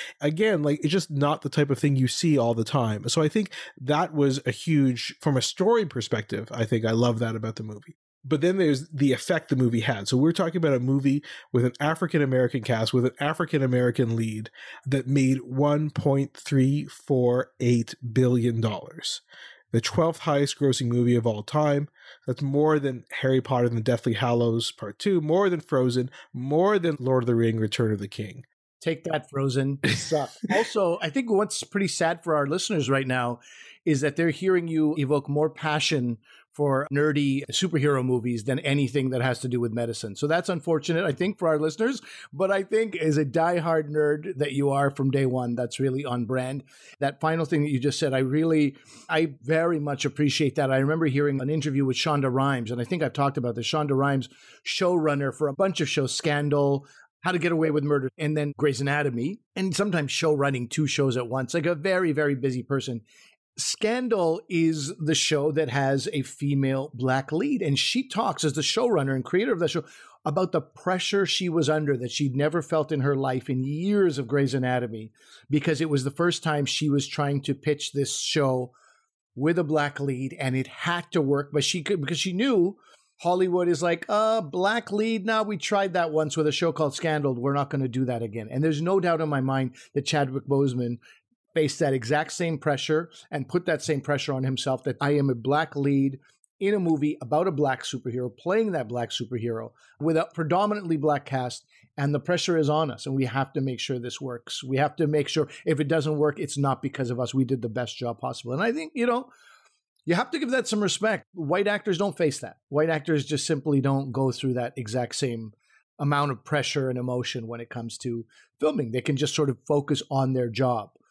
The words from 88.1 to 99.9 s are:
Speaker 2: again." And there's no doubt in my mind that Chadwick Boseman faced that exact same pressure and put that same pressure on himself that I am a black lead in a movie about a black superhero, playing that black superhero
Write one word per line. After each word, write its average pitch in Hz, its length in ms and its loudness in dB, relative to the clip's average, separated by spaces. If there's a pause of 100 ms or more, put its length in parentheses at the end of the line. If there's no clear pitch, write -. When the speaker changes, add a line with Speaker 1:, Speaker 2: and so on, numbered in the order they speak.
Speaker 2:
again." 110 300 -6
And 135 100 -2
there's 156 200 0
no 185 180 2
doubt 170 220 2
in 156 80 -2
my 143 100 0
mind 131 380 -2 (160)
that 143 120 -2
Chadwick 139 400 -2
Boseman 127 520 0 (560)
faced 156 260 0
that 143 140 2
exact 135 400 -2
same 165 240 -2
pressure 151 520 -2 (220)
and 147 160 -6
put 175 180 -2
that 160 160 0
same 143 200 -2
pressure 143 320 -2
on 131 100 -2
himself 131 400 -2
that 127 160 -4
I 143 120 0
am 143 180 4
a 123 60 0
black 139 380 -2
lead 139 460 0 (400)
in 202 140 2
a 208 80 2
movie 151 400 0
about 147 260 0
a 190 60 0
black 135 300 0
superhero, 123 520 -6
playing 208 380 0
that 127 160 -4
black 120 200 -4
superhero 117 600 -6 (300)